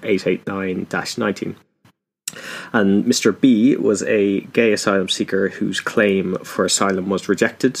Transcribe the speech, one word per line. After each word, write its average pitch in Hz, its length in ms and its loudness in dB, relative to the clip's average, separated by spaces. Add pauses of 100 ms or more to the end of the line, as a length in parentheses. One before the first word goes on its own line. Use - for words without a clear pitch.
eight 101 240 0
eight 92 200 -2
nine 95 440 -4
dash - 260 -6
nineteen. 101 400 -4 (1160)
And 101 340 2
Mister 120 260 2
B 123 440 4
was 107 260 0
a 101 380 2
gay 113 320 2
asylum 98 360 0
seeker 98 400 0
whose 98 320 -4
claim 95 580 0
for - 260 -4
asylum 95 440 0
was 95 200 -2
rejected 113 520 0